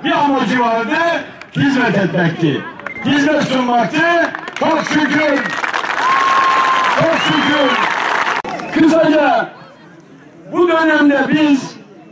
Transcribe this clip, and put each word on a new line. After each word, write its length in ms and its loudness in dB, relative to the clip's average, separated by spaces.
bir 80 0
amacı 480 0
vardı, 360 0
hizmet 420 2
etmekti. 640 0
Hizmet 380 2
sunmaktı. 920 0
Çok 240 0
şükür, 520 0
çok 260 2
şükür. 440 0
Kısaca 720 4
bu 160 2
dönemde 600 2
biz 480 2